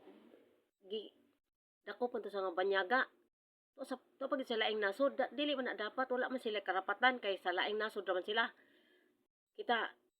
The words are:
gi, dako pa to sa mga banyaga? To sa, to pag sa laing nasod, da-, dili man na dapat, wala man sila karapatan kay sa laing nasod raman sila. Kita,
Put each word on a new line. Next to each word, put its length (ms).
gi, 280
dako 240
pa 80
to 80
sa 160
mga 120
banyaga? 440
To 140
sa, 80
to 80
pag 160
sa 160
laing 240
nasod, 320
da-, 160
dili 240
man 160
na 40
dapat, 360
wala 160
man 160
sila 160
karapatan 600
kay 200
sa 160
laing 240
nasod 240
raman 200
sila. 280
Kita, 360